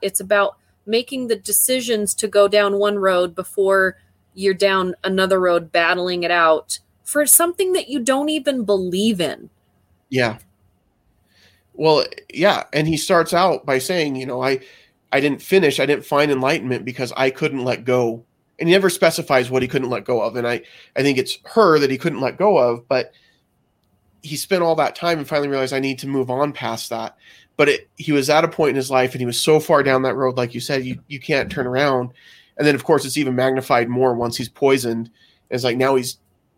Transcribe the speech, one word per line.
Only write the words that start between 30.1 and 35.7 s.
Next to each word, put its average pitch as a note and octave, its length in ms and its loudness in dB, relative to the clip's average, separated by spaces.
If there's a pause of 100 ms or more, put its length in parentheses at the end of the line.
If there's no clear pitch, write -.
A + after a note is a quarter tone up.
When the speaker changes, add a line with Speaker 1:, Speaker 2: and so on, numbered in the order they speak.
Speaker 2:
road, B2+ 220 -2
like B2 160 -4
you A#2+ 80 -10
said, C3+ 240 -4
you, B2+ 120 -8 (120)
you C#3+ 100 -12
can't C3 320 -2
turn B2+ 160 -4
around. B2+ 460 0 (440)
And D3 80 0
then, D3 80 4
of C3 120 -6
course, D3 180 2
it's B2+ 140 -8
even C3 180 -2
magnified B2+ 540 0
more B2 260 2
once A#2 220 -4
he's A#2 100 -6
poisoned. A#2+ 640 0 (400)
It's B2+ 160 -4
like, A#2+ 100 0